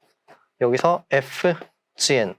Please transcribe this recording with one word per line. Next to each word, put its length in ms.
여기서 500
에프 440
지 200
엔 220